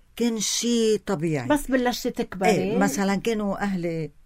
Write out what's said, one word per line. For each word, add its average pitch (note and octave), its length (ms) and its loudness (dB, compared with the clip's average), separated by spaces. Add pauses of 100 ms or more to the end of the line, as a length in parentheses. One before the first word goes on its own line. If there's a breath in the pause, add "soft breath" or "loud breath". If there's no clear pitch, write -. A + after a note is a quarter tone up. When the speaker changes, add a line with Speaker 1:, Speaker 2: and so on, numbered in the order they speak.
(160 loud breath)
Speaker 1:
كان A3+ 240 0
شي A3+ 580 2
طبيعي. D#3 500 -2
Speaker 2:
بس C#4+ 220 0
بلشتي B3 400 0
تكبري. G3 400 0
Speaker 1:
إيه، F#3+ 280 2
مثلًا G3 360 2
كانوا G#3 480 -2
أهلي، E3+ 480 -2 (160)